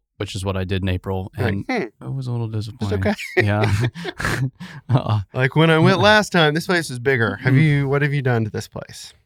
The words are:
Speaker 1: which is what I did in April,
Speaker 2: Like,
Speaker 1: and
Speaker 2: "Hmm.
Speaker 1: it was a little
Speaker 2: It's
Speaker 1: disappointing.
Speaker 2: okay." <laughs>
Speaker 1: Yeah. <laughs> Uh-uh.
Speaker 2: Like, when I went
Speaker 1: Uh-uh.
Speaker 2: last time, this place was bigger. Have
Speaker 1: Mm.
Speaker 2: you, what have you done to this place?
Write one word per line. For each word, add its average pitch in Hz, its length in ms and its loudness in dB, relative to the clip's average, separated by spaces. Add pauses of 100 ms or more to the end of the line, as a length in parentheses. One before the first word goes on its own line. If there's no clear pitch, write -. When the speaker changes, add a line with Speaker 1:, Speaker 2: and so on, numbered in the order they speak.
(160)
Speaker 1:
which - 200 -8
is 92 80 -6
what 95 120 -2
I 95 80 -2
did 92 180 -2
in 98 60 -2
April, 95 480 -4
Speaker 2:
Like, 98 160 -2
Speaker 1:
and 98 160 -6
Speaker 2:
"Hmm. 160 380 -6
Speaker 1:
it 131 80 -8
was 131 140 -8
a 123 40 -6
little 117 220 -4
Speaker 2:
It's 110 140 -4
Speaker 1:
disappointing. 101 320 -4
Speaker 2:
okay." 104 140 0 (220)
<laughs> - 0 -
Speaker 1:
Yeah. 104 340 2 (280)
<laughs> - 920 -8
Uh-uh. 110 320 0 (120)
Speaker 2:
Like, 131 240 -2
when 160 140 6
I 160 80 4
went 180 180 6
Speaker 1:
Uh-uh. - 80 0
Speaker 2:
last 214 260 4
time, 151 240 4
this 165 120 0
place 170 220 0
was 127 120 -8
bigger. 117 360 2
Have 127 180 0
Speaker 1:
Mm. 139 80 6
Speaker 2:
you, 143 260 2
what 139 140 0
have 143 120 0
you 139 80 -2
done 120 220 2
to 107 60 -4
this 92 180 -8
place? - 440 -16 (140)